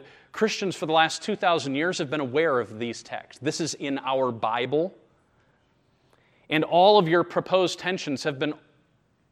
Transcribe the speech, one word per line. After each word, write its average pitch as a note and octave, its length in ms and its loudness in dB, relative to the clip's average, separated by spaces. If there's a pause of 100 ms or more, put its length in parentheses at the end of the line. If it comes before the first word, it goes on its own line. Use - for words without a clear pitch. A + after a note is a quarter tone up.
(320)
Christians G#3 440 -2
for - 100 -8
the D#3 80 -2
last D#3+ 280 2
two G#3+ 140 -4
thousand D3+ 400 0
years E3 220 -2
have D#3 120 -4
been D3+ 100 -4
aware C#3 400 0
of G#2+ 200 -8
these A#2 240 -8
texts. - 400 -14
This D3+ 160 -4
is D#3+ 140 -4
in C#3 260 -6
our C3 320 0
Bible. B2 640 -2 (1500)
And D#3 160 2
all F#3 360 8
of F3 80 4
your E3+ 160 4
proposed F3+ 560 0
tensions E3+ 440 -4
have D3 140 -4
been D3+ 160 -4 (800)